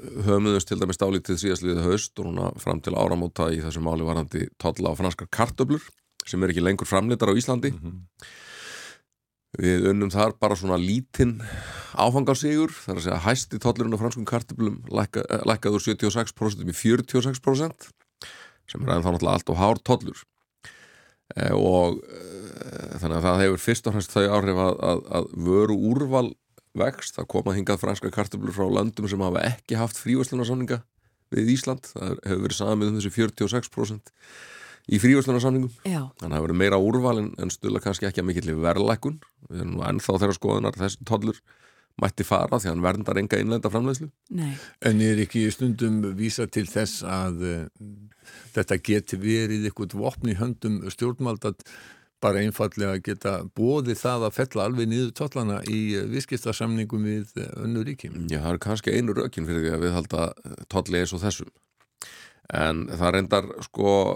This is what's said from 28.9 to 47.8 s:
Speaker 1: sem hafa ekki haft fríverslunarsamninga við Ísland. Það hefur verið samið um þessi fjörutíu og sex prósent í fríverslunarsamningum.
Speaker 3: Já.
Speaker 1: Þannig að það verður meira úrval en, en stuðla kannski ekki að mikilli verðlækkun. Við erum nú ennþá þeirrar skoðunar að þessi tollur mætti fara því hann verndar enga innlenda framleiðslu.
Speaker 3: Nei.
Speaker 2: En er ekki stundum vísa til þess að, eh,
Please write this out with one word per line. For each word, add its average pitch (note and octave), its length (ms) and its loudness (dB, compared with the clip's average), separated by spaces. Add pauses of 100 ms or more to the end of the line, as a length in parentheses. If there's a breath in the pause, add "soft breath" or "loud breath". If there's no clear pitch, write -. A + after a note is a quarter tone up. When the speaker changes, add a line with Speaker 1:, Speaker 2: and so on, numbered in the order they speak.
Speaker 1:
sem G2 100 -2
hafa F#2 240 0
ekki A#2+ 320 -4
haft A2+ 240 -2
fríverslunarsamninga B2 800 -2 (520)
við A2+ 260 2
Ísland. C3 340 -6
Það F#2+ 320 -6
hefur F#2+ 240 0
verið F2+ 120 -4
samið G#2 280 0
um G#2+ 120 0
þessi G2+ 120 -4
fjörutíu A2 320 2
og G2+ 80 0
sex A#2+ 180 -2
prósent G#2+ 420 -6 (800 loud breath)
í G#2 100 4
fríverslunarsamningum. C3 720 4 (140)
Speaker 3:
Já. D#3+ 220 -2 (120)
Speaker 1:
Þannig E2 120 -6
að D2+ 60 0
það D#2 100 0
verður F2 140 2
meira G2 180 6
úrval A#2 400 2
en, G#2+ 180 -4
en F#2 120 -4
stuðla G2+ 320 -2
kannski G2 260 -2
ekki F#2 160 -2
að F#2 80 0
mikilli E2 240 -2
verðlækkun. G#2+ 640 0 (320)
Við F2+ 100 -8
erum F2+ 140 -6
nú F2+ 80 -4
ennþá G2 360 0
þeirrar G2 200 2
skoðunar G#2 360 0
að F#2 80 -4
þessi - 220 -4
tollur A2 340 0 (640 soft breath)
mætti G2+ 240 0
fara - 320 2
því G2 140 -2
hann E2+ 100 0
verndar G2 380 0
enga G2+ 180 0
innlenda A2 320 0
framleiðslu. C3 400 -2 (200)
Speaker 3:
Nei. D3+ 260 -4 (260 loud breath)
Speaker 2:
En G#2+ 200 4
er A2 200 4
ekki A2 300 0
stundum A2+ 500 0 (140)
vísa G#2+ 340 -2
til G#2+ 160 -2
þess - 380 -2
að, F#2 400 -2
eh, E2+ 220 -4 (920 loud breath)